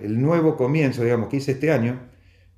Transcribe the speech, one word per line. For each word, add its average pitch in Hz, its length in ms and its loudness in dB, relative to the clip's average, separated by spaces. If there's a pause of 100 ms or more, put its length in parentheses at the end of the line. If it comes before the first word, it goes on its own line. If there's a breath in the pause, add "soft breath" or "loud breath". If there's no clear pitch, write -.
el 110 220 -2
nuevo 160 340 2
comienzo, 127 460 0
digamos, 117 260 0
que 139 100 -4
hice 135 140 -2
este 147 180 -2
año, 127 300 0 (580 soft breath)